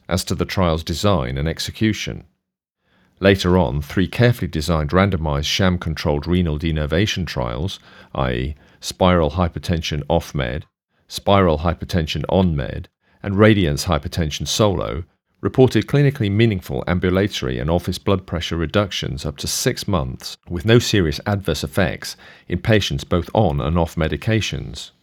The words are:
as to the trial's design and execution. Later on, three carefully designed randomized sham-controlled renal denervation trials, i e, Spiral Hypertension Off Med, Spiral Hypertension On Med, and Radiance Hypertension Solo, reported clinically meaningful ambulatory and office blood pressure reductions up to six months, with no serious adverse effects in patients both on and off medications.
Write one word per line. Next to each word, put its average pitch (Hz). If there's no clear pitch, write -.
as 90
to -
the 85
trial's 82
design 78
and 71
execution. 87
Later 92
on, 73
three 90
carefully 120
designed 78
randomized 80
sham-controlled 82
renal 85
denervation 80
trials, 65
i 65
e, 64
Spiral 90
Hypertension 80
Off 82
Med, 67
Spiral 92
Hypertension 78
On 90
Med, 69
and 101
Radiance 98
Hypertension 78
Solo, 82
reported 113
clinically 139
meaningful 101
ambulatory 90
and 65
office 87
blood 98
pressure 82
reductions 82
up 73
to -
six -
months, 67
with 87
no 113
serious 90
adverse 98
effects -
in 90
patients 98
both 87
on 85
and 73
off 82
medications. 80